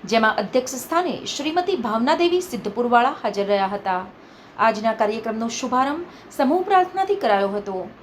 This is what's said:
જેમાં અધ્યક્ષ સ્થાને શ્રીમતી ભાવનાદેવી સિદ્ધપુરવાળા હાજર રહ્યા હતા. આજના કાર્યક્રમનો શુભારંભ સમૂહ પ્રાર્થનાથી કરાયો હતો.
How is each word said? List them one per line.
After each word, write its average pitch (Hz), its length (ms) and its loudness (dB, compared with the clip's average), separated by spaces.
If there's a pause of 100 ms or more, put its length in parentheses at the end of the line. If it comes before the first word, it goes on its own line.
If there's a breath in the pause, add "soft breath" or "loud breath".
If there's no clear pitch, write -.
જેમાં 220 320 2
અધ્યક્ષ 247 380 -2
સ્થાને 320 500 -2
શ્રીમતી 359 520 -2
ભાવનાદેવી 285 640 2
સિદ્ધપુરવાળા 240 680 2
હાજર 202 380 -2
રહ્યા 196 200 2
હતા. 190 400 -4 (520 loud breath)
આજના 220 340 2
કાર્યક્રમનો 220 560 -2
શુભારંભ 262 520 -2 (360 loud breath)
સમૂહ 302 260 2
પ્રાર્થનાથી 381 520 2
કરાયો 202 340 2
હતો. 196 400 -6 (140)